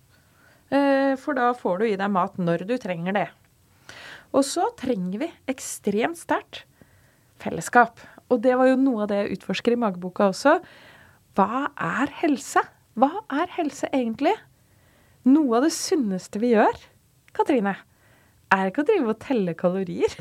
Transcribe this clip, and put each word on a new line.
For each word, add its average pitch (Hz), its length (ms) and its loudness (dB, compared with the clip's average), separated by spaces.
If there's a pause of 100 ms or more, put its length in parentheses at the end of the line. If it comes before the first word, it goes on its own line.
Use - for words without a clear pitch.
(720)
Eh, 269 460 2
for 277 180 -6
da 240 180 2
får 190 260 -2
du 233 60 0
i 208 100 0
deg 196 140 -2
mat 190 280 0
når 170 280 -2
du 247 140 -2
trenger 180 340 -4
det. 185 160 -2 (1040)
Og 277 100 4
så 392 320 -2
trenger 202 440 -4
vi 339 120 -6 (160)
ekstremt 269 680 -4
sterkt - 460 -6 (760)
fellesskap. - 600 0 (320)
Og 240 100 2
det 254 160 4
var 254 100 4
jo 262 100 4
noe 254 260 2
av 208 60 -2
det 202 100 0 (100)
jeg 190 80 -4
utforsker - 360 -2
i - 20 2
Mageboka 190 560 0
også. 285 240 4 (840)
Hva 226 300 2 (100)
er 196 300 -2 (140)
helse? 330 400 0 (360)
Hva 269 140 4 (180)
er 320 180 -2
helse - 460 -6
egentlig? 254 400 0 (920)
Noe 262 320 4
av 254 60 4
det 320 100 2
sunneste 208 680 -4
vi 240 160 2
gjør, 302 180 6 (600)
Katrine, 233 420 0 (760)
er 190 180 4
ikke 285 140 -2
å - 20 -8
drive 339 240 2
og 220 100 -4
telle 190 380 -2
kalorier. 190 640 -2